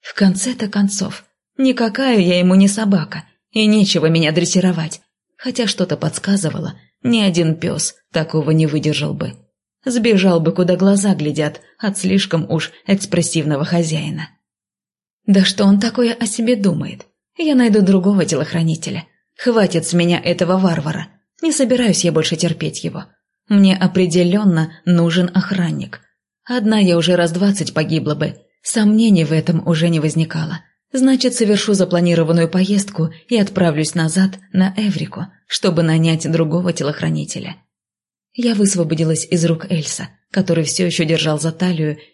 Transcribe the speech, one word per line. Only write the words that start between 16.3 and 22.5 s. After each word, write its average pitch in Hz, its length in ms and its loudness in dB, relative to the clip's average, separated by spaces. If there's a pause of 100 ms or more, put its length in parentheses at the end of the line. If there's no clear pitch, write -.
думает? 190 500 -4 (320)
Я 311 180 0
найду 226 260 4
другого 190 440 4
телохранителя. 160 800 -4 (320)
Хватит 196 480 0
с - 80 -4
меня 175 260 2
этого 180 380 0
варвара. 160 500 -2 (340)
Не 320 100 0
собираюсь 240 540 0
я 170 80 0
больше 156 240 0
терпеть 160 460 -6